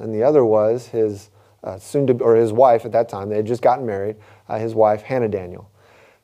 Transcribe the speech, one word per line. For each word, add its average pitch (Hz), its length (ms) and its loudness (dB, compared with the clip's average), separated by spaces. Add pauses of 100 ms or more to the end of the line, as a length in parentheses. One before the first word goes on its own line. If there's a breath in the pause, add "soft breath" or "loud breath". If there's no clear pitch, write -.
and 113 120 -10
the 107 120 -2
other 143 200 4
was 110 440 0
his, 107 420 -4 (320 soft breath)
uh, 95 160 -12
soon 139 300 -2
to, 127 60 4
or 120 200 2
his 113 180 2
wife 117 320 4
at 113 80 -12
that 117 160 0
time. 101 220 -8
They 104 60 -4
had 107 100 -2
just 120 160 -6
gotten 127 240 0
married, 104 300 -6 (320 soft breath)
uh, 113 100 -6
his 113 160 -8
wife, 107 260 2
Hannah 123 280 -4
Daniel. 92 420 -10 (540 soft breath)